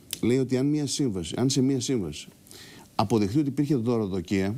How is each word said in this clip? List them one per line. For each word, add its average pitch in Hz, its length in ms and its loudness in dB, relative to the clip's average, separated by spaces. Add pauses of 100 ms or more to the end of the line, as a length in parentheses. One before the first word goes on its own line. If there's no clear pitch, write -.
(220)
Λέει 123 160 2
ότι 127 180 0
αν 131 100 0
μια 147 200 0
σύμβαση, 101 520 -4
αν 127 120 2
σε 135 120 0
μια 135 180 2
σύμβαση 101 480 -4 (680)
αποδειχθεί 110 440 2
ότι 147 100 2
υπήρχε 143 260 0
δωροδοκία, 104 840 0